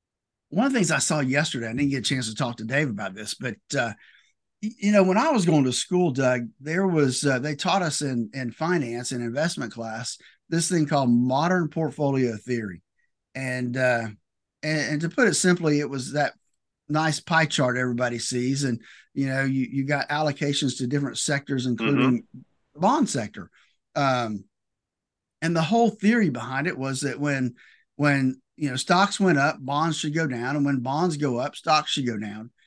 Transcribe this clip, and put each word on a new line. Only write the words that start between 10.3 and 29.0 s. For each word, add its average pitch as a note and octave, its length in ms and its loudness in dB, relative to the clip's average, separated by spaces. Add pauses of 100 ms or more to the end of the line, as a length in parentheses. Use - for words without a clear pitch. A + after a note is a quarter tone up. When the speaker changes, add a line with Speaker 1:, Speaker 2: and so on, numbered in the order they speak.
Speaker 1:
this E3 200 -2
thing E3 160 2
called C#3 240 2
modern C#3+ 600 2
portfolio C3+ 680 -2
theory. G#2+ 440 -6 (520)
And, B2+ 420 -4
uh, B2 320 2 (560)
and, D#3 160 0 (140)
and D3+ 80 -2
to E3+ 80 -2
put A#3+ 180 4
it E3 80 4
simply, E3+ 440 4
it D3 100 -2
was C3 240 -8
that C#3+ 200 0 (540)
nice D#3 320 0
pie D#3+ 260 2
chart B2+ 320 0
everybody A#2+ 420 -2
sees. B2+ 440 -2
And, A#2+ 160 0 (340)
you C#3 140 0
know, C3+ 160 0
you, C3 280 0
you C#3 120 -2
got C#3 260 -2
allocations D3 680 0
to B2+ 100 -4
different C#3 300 -2
sectors, C#3 480 -2
Speaker 2:
Mm-hmm. A2+ 220 -2
Speaker 1:
including C3 360 2 (500)
the - 60 -14
bond A#3 300 4
sector. G#2 400 -6 (460)
Um, B2 500 0 (960)
and E3+ 140 0
the E3 60 2
whole A3 280 4
theory A3 400 2
behind C3 380 -4
it F3 100 -4
was C3+ 240 -4
that C3 180 -4
when, C3+ 360 -2 (400)
when, C#3 440 2 (160)
you D3 140 -4
know, B2+ 60 -4
stocks F#3 440 2